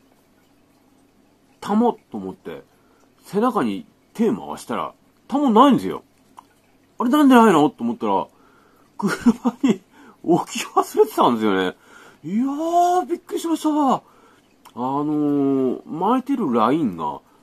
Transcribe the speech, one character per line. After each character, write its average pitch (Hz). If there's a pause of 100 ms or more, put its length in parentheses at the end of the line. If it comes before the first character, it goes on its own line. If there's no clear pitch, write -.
(1600)
タ -
モ 226 (120)
と 120
思 95
っ -
て、 76 (600)
背 190
中 214
に 98 (280)
手 220
回 113 (220)
し -
た 120
ら、 78 (340)
タ 262
モ 294
な 233
い 269
ん 220
で 110
す 95
よ。 76 (960)
あ 214
れ、 247
な 302
ん 277
で 262
な 226
い -
の？ 151
と -
思 117
っ -
た 117
ら、 95 (720)
車 196 (520)
に 233 (420)
置 -
き -
忘 -
れ 427
て -
た 202
ん 120
で 113
す 110
よ 98
ね。 92 (480)
い 175
や 240
ー、 339
び 339
っ -
く -
り 339
し 330
ま 320
し -
た。 311
あ 294 (760)
の 135 (720)
ー、 -
巻 202
い -
て 277
る 185
ラ 113
イ 165
ン 98
が、 73 (220)